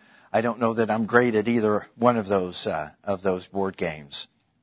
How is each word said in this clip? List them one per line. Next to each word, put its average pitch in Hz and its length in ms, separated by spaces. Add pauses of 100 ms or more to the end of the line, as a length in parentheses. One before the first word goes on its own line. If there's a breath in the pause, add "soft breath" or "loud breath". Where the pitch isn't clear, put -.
(300 soft breath)
I 113 120
don't 117 180
know 113 140
that 110 160
I'm 110 160
great 120 280
at 107 140
either 107 480
one 120 200
of 104 120
those, 92 380
uh, 78 240 (120)
of 98 200
those 92 240
board 98 320
games. 78 500 (340)